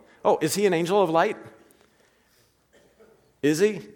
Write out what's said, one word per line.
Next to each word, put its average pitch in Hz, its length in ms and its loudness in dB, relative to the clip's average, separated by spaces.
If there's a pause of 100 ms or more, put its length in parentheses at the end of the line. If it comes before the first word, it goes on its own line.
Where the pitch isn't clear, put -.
(260)
Oh, 196 160 2
is 156 140 -2
he 202 100 0
an 180 80 2
angel 175 280 0
of 175 80 2
light? 170 280 0 (2000)
Is 151 160 0
he? 202 220 0 (140)